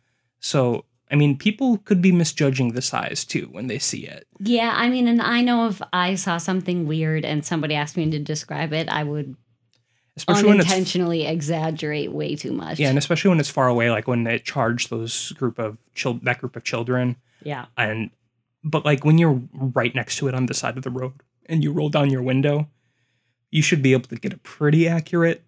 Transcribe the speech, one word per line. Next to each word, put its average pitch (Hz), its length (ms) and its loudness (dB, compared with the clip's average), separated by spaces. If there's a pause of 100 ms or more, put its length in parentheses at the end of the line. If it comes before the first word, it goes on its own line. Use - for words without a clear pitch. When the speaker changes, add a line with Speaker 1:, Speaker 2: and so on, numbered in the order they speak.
(380)
Speaker 1:
So, 123 460 0 (280)
I 143 40 2
mean, 147 220 4
people 214 400 0
could 185 220 2
be 185 120 6
misjudging 139 600 2
the 123 100 -6
size, - 420 -4
too, - 260 -6
when 95 160 -10
they 117 140 -6
see - 260 -4
it. - 220 -18 (100)
Speaker 2:
Yeah, 226 380 0
I 240 120 2
mean, 247 200 2
and 233 120 4
I 240 200 2
know 240 260 2
if 202 160 -4 (100)
I 180 220 0
saw 180 240 -2
something 180 480 -2
weird 156 380 0
and 147 200 -2
somebody 151 300 -2
asked 147 220 -4
me 160 160 0
to 151 80 -2
describe 151 520 -6
it, 160 160 -2
I 151 140 -2
would 147 320 -6 (840)
Speaker 1:
Especially 202 320 4
when 202 120 8
it's 165 60 4
Speaker 2:
unintentionally 180 600 0
exaggerate 156 840 -4
way 147 240 -4
too 131 160 -6
much. 156 260 -8
Speaker 1:
Yeah, 143 120 2
and 139 80 4
especially 165 320 2
when 165 100 4
it's 143 100 -2
far 135 180 2
away, 117 220 4
like 107 160 -2
when 120 180 0
they 117 140 -2
charge 120 500 -2
those 117 440 -6
group 120 260 -4
of 110 200 -6 (160)
chil-, 120 280 -4
that 120 160 0
group - 180 -10
of 123 60 -14
children. 123 540 -2 (260)
Speaker 2:
Yeah. 139 240 -10 (100)
Speaker 1:
And, 110 340 -4 (520)
but, 151 220 -2
like, 147 200 2
when 156 140 6
you're 151 220 4 (120)
right 123 420 -2
next 120 240 -4
to 139 100 -2
it 127 60 -4
on 127 120 -2
the - 80 -4
side 123 220 -4
of 131 80 -10
the 131 60 -6
road 127 240 -8 (320)
and 160 180 0
you 147 80 -2
roll 151 160 -2
down 147 220 2
your 131 120 0
window, 143 460 0 (840)
you 156 120 2
should 151 200 2
be 131 120 6
able 127 140 0
to 117 80 -10
get 101 160 -8
a - 60 -14
pretty 156 480 2
accurate 165 600 0